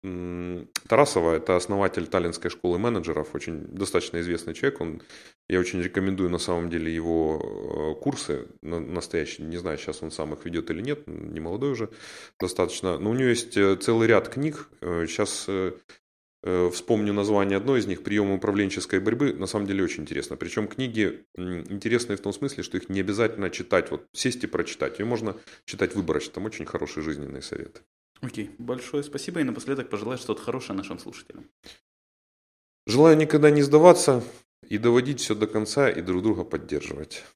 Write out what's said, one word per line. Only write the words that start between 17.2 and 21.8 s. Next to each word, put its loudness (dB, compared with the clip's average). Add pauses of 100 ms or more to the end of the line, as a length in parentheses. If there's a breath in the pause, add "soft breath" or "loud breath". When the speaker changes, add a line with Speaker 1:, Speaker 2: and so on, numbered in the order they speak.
Speaker 1:
одной 2
из -2
них, -6
"Приёмы 2
управленческой 0
борьбы". 2
На -6
самом -2
деле 0
очень -4
интересно. -6
Причём -4
книги, -2 (100)
м, -6
интересные 0